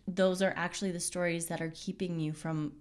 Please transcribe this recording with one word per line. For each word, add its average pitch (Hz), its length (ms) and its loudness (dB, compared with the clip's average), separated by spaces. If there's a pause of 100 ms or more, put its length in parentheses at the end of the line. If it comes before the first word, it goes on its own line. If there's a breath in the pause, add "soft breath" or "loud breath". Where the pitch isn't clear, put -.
those 185 360 4
are 190 120 4
actually 180 360 -2
the 170 100 -2
stories 170 460 0
that 165 160 -2
are 160 120 -4
keeping 175 460 -2
you 156 140 0
from 156 460 -2